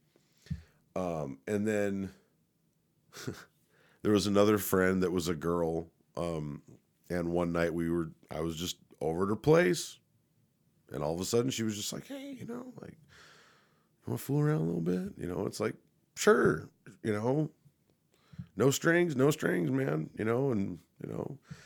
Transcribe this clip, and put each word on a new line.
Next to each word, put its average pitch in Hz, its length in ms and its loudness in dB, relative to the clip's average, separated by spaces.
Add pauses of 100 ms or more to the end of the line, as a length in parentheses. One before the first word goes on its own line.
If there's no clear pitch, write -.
(960)
Um, 80 500 -4
and 104 200 0
then 101 440 0 (1040)
<laughs> - 200 -10 (680)
there 104 100 4
was 98 140 4
another 104 320 6
friend 92 440 4
that 87 100 2
was 87 160 0
a 90 60 0
girl, 82 560 -2 (260)
um, 78 460 -6 (480)
and 87 220 -2
one 85 200 0
night 85 220 0
we 85 160 -2
were, 85 220 -2 (180)
I 73 100 -6
was 82 160 -4
just 85 200 -6 (240)
over 82 240 -2
at 98 40 0
her 110 80 0
place, 170 640 2 (920)
and 71 100 -4
all 78 120 -2
of 87 60 -6
a 95 40 -4
sudden 120 260 0
she 113 120 -4
was 110 140 -2
just 104 160 -8
like, - 140 -10
"Hey, 277 320 -12
you 175 80 -12
know, 247 340 -12
like, - 160 -16 (1080)
wanna 120 120 -6
fool 143 220 -2
around 151 200 2
a 160 40 0
little 170 160 -2
bit?" 180 360 -2
You 87 120 -8
know, 90 180 -4
it's - 140 -6
like, 113 140 -2 (400)
"Sure," 214 540 4 (340)
you 110 100 0
know, 131 380 0 (1080)
"No 120 140 6
strings, 165 460 2
no 135 140 6
strings, 165 400 0
man," 143 480 -2
you 104 60 -4
know, 123 260 0
and, 98 280 -2 (240)
you - 100 -8
know, - 260 -8 (280)